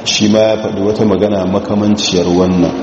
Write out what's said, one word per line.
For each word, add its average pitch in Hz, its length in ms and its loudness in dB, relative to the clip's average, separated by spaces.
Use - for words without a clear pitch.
shi - 260 -2
ma 107 100 4
ya 110 180 2
faɗi 104 240 -4
wata 107 240 0
magana 101 400 0
makamanciyar 101 800 0
wannan 90 580 2